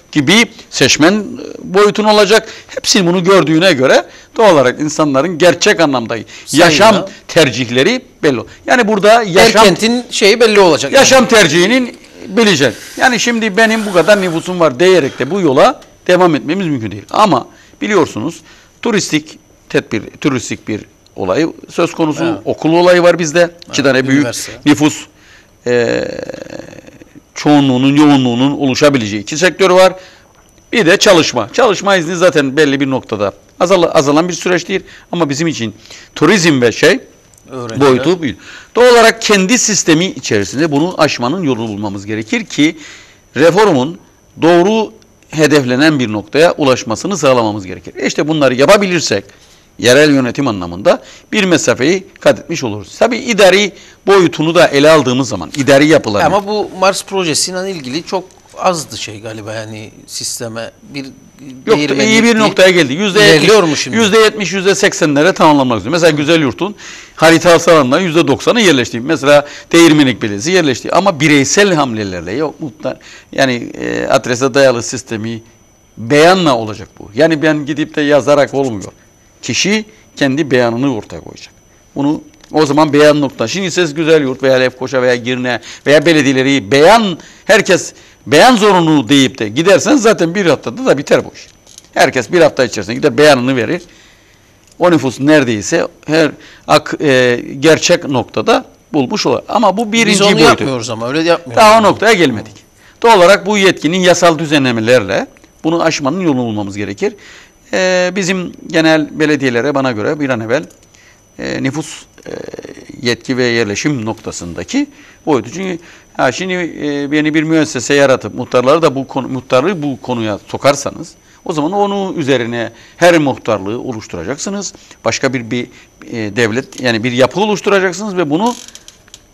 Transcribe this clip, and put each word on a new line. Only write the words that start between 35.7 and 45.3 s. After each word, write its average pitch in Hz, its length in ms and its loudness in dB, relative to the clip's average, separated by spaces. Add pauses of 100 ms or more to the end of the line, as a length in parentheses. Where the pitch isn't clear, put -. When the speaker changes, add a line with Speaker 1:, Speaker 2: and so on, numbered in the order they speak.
Speaker 1:
turizm 156 480 2
ve 113 100 2
şey 185 280 2 (500)
Speaker 2:
Öğrenciler. 120 300 -10
Speaker 1:
boyutu 139 420 2
büyük. 113 160 -6 (380)
Doğal 247 160 4
olarak 226 300 4
kendi 202 360 0
sistemi 170 480 0
içerisinde 127 640 -4
bunu 160 260 -2
aşmanın 143 440 -2
yolunu 117 260 -4
bulmamız 101 380 -8
gerekir 110 380 -6
ki 151 340 -2 (580)
reformun 165 640 2 (440)
doğru 180 500 2 (380)